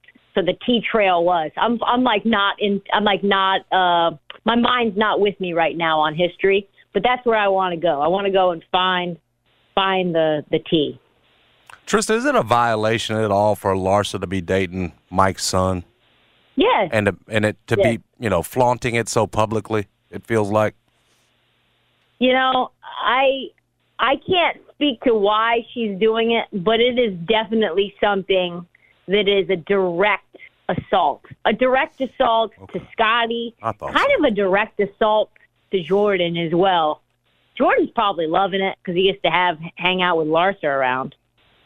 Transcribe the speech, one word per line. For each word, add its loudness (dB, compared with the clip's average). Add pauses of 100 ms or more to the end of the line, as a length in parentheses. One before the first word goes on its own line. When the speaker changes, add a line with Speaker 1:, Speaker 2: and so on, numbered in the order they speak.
(360)
Speaker 1:
so 0
the -2
tea 2
trail 2
was? 0
I'm, 0
I'm, 2
like, 0
not 0
in, 0 (100)
I'm, 0
like, 2
not, 2 (100)
uh, 2 (260)
my 0
mind's 0
not 0
with 0
me -6
right 0
now 0
on 0
history, 0 (260)
but -2
that's -2
where 2
I 0
wanna 0
go. 0
I 2
wanna 0
go 2
and -8
find, 0 (580)
find 0
the, 0
the 0
tea. -2 (840)
Speaker 2:
Tristan, 0
is -4
it 0
a 2
violation 0
at 0
all 2
for -2
Larsa 0
to -6
be -4
dating -2 (180)
Mike's 0
son? 0 (720)
Speaker 1:
Yes. 2
Speaker 2:
And 0
to, 0 (140)
and 0
it -2 (100)
to 0
Speaker 1:
Yes. 2
Speaker 2:
be, -14 (160)
you -4
know, 2
flaunting 0
it -2
so 0
publicly, -2 (240)
it -14
feels -2
like? 0 (1400)
Speaker 1:
You 4
know, 0 (120)
I, -2 (480)
I 0
can't -2 (160)
speak -2
to 4
why 2
she's -4
doing 0
it, 0
but 0
it 2
is 0 (120)
definitely 0
something 0 (420)
that 2
is 2
a 2
direct -2 (320)
assault. -2 (220)
A 2
direct 0
assault 0 (120)
Speaker 2:
Okay. -12
Speaker 1:
to -14
Scotty. -2
Speaker 2:
I -4
thought -10
Speaker 1:
Kind 2
Speaker 2:
so. -2
Speaker 1:
of 0
a -4
direct -2
assault 0 (400)
to -2
Jordan 0
as -2
well. 2 (560)
Jordan's 2
probably -2
loving 0
it -4
'cause -8
he 2
gets 0
to 0
have, 0 (180)
hang -2
out 2
with 0
Larsa 0
around. -2 (500)